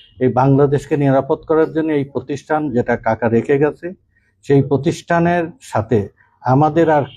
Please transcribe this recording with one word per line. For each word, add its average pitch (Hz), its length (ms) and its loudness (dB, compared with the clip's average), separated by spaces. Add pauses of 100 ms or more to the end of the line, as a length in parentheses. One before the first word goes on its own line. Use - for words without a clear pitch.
(240)
এই 123 80 2
বাংলাদেশকে 135 640 2
নিরাপদ 139 420 0
করার 156 340 0
জন্য 156 200 -2
এই 143 120 0
প্রতিষ্ঠান 143 680 -6
যেটা 120 260 -2
কাকা 113 320 -2
রেখে 117 300 0
গেছে, 151 340 -4 (500)
সেই 139 200 2
প্রতিষ্ঠানের 170 840 -2 (160)
সাথে 107 480 -2 (320)
আমাদের 151 500 2
আর 147 120 2 (140)